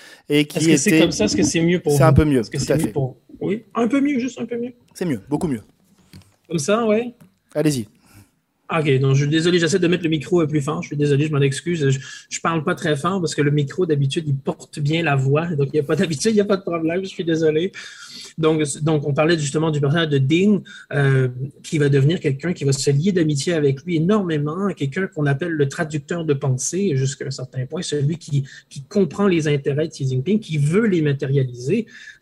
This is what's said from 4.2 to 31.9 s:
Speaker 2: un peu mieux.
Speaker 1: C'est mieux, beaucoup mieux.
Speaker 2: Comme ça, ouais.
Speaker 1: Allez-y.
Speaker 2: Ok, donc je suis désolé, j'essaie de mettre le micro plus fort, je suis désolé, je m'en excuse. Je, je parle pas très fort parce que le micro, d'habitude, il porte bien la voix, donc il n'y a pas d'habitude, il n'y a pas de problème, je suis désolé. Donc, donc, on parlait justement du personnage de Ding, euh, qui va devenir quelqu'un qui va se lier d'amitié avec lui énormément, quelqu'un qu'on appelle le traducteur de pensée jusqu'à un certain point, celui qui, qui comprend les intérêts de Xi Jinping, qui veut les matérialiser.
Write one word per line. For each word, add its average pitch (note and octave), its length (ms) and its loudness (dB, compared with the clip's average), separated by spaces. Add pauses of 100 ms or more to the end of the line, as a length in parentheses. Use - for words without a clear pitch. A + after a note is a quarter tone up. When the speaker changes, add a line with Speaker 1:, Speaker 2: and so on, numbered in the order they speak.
Speaker 2:
un A#3+ 60 -8
peu A#3+ 100 -8
mieux. A#3+ 180 -8 (200)
Speaker 1:
C'est - 120 -6
mieux, C3 220 -2
beaucoup D3+ 200 -2
mieux. A#2+ 140 -4 (840)
Speaker 2:
Comme E3+ 120 -4
ça, G#3+ 260 0
ouais. A3+ 300 0 (400)
Speaker 1:
Allez-y. D3 320 0 (840)
Speaker 2:
Ok, D3 280 2
donc C3+ 160 4
je C#3 80 4
suis D3 80 0
désolé, E3+ 260 2
j'essaie E3+ 220 2
de E3+ 80 2
mettre F3 160 0
le D#3 80 0
micro D#3+ 340 0
plus D3+ 160 0
fort, D#3 220 -4
je - 60 -14
suis D3 80 -8
désolé, C#3+ 280 2
je D#3 60 -2
m'en C#3+ 100 2
excuse. C#3 480 0
Je, C3+ 100 0 (300)
je - 100 -8
parle E3 240 -2
pas F3 120 -2
très D3+ 200 -2
fort F3+ 240 -2
parce D#3 140 -4
que - 80 0
le C#3+ 80 2
micro, D3 380 0
d'habitude, D3 400 0
il C#3 80 0
porte - 440 -8
bien D#3 220 0
la D3 140 2
voix, C#3 320 2
donc C#3+ 220 -2
il D3+ 80 -2
n'y - 20 2
a D3 40 2
pas D#3+ 120 -2
d'habitude, F3+ 380 0
il - 20 2
n'y G3+ 60 4
a G3+ 40 0
pas G3+ 120 0
de F#3+ 40 -10
problème, E3+ 400 -2
je F#3+ 80 -8
suis - 140 -8
désolé. D#3+ 480 0 (680)
Donc, D#3+ 260 2 (200)
donc, D3+ 220 0
on D3 80 -2
parlait D#3+ 240 2
justement D#3 320 -2
du D3 120 0
personnage D#3 280 2
de C#3+ 80 2
Ding, E3+ 440 2 (320)
euh, C3+ 340 2 (340)
qui - 160 -4
va C#3+ 120 4
devenir C#3+ 320 4
quelqu'un D#3+ 320 -2
qui D#3+ 100 -8
va C#3 80 2
se C3+ 180 -2
lier D3 220 2
d'amitié D#3+ 420 0
avec C#3 300 0
lui F3 140 -2
énormément, E3+ 800 0
quelqu'un D3+ 300 -4
qu'on D3 180 -4
appelle C#3+ 260 -2
le D3 160 0
traducteur D#3 560 -6
de D3+ 100 0
pensée D3 600 -2
jusqu'à C3+ 300 -4
un C3+ 60 -8
certain C3 340 -8
point, E3 160 -8
celui D3 360 -2
qui, C#3 280 -4 (240)
qui C#3+ 140 -14
comprend G3+ 440 0
les D#3+ 220 2
intérêts D3 380 0
de D#3+ 40 -14
Xi C3+ 160 -6
Jinping, C3 320 0
qui D#3 180 -6
veut D#3+ 280 2
les F3+ 160 2
matérialiser. C#3 840 0 (340)